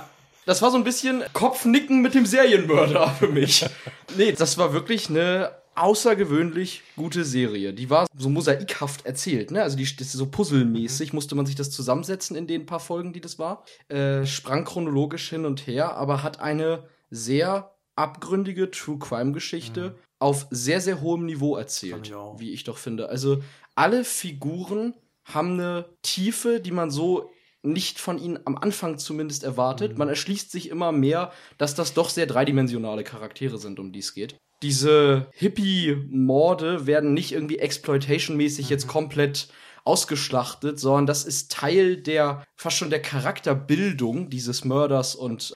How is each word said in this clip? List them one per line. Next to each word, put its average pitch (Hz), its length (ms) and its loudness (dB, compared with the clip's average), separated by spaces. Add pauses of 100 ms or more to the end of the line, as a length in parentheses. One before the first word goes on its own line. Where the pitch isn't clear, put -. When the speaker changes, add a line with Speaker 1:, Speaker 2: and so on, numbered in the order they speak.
(460)
Speaker 1:
das 180 160 4
war 247 100 6
so 254 60 4
ein 233 80 4
bisschen 254 380 0 (100)
Kopfnicken 262 680 4
mit 262 140 6
dem 247 100 8
Serienmörder 175 840 6
für 139 180 2
mich. 143 380 4 (500)
Nee, 202 160 6
das 156 260 2
war 170 160 4
wirklich 214 360 -2
eine 175 420 2 (240)
außergewöhnlich 180 1080 2 (120)
gute 165 300 -4
Serie. 107 480 0
Die 123 160 -8
war 160 180 4 (100)
so 135 120 -2
mosaikhaft 143 760 -2
erzählt, 127 460 -4
ne? 196 100 0
Also 143 160 0
die, 131 60 -2
das 135 240 -6
ist - 60 -8
so 131 140 -4
puzzelmäßig, 135 840 0
musste 143 220 -4
man 143 100 0
sich 139 100 -4
das 139 140 -6
zusammensetzen 156 680 -4
in 165 100 -8
den 165 180 -4
paar 170 140 -8
Folgen, 175 340 -8
die 175 80 -14
das 170 180 -16
war. 170 240 -8 (260)
Äh, 139 360 0
sprang 139 380 -2
chronologisch 151 640 -2
hin 160 160 -4
und 139 220 -4
her, 143 300 -2
aber 139 260 0
hat 151 160 -6
eine 160 440 -2 (260)
sehr 151 640 -2 (220)
abgründige 185 760 -2
True-Crime-Geschichte 143 1160 -6
Speaker 2:
Mhm. 185 60 -16 (240)
Speaker 1:
auf 139 300 0
sehr, 127 320 0
sehr 175 200 -2
hohem 170 240 -2
Niveau 147 320 -2
erzählt, 104 360 -8
Speaker 2:
Fand 104 140 -12
ich 104 80 -14
auch. 104 240 -14
Speaker 1:
wie 113 140 -10
ich - 100 -12
doch 113 140 -10
finde. 113 320 -8
Also 139 340 0 (320)
alle 214 300 4
Figuren 180 920 -6 (300)
haben 170 280 -2
eine 175 320 -4 (180)
Tiefe, 226 580 0
die 180 100 -8
man 170 180 -2
so 160 400 0 (340)
nicht 170 360 -2
von 175 180 -4
ihnen 170 280 -8
am 139 100 -2
Anfang 180 420 -4
zumindest 151 460 -6
erwartet. 127 500 -2
Speaker 2:
Mhm. 113 60 -12
Speaker 1:
Man 147 100 0
erschließt 185 420 -4
sich 175 180 -8
immer 170 220 -2
mehr, 156 400 2 (280)
dass 143 160 0
das - 180 -2
doch 165 160 2
sehr 170 180 0
dreidimensionale 120 760 2
Charaktere 113 560 -8
sind, 98 200 -12
um 95 120 -10
die 98 80 -14
es - 160 -10
geht. 104 220 -10 (260)
Diese 143 680 6
Hippie-Morde 160 1500 2
werden 147 260 4
nicht 175 180 -2
irgendwie 151 280 -4
exploitation-mäßig 147 1120 0
jetzt 139 160 0
Speaker 2:
Mhm. 127 60 -8
Speaker 1:
komplett 147 560 0 (360)
ausgeschlachtet, 143 1000 0
sondern 139 240 4
das 147 180 0
ist - 260 -6
Teil 180 460 2
der, 147 480 0 (140)
fast - 180 -4
schon 160 140 -2
der 151 120 0
Charakterbildung 147 1300 0
dieses 123 360 -6
Mörders 135 500 2
und 120 400 -8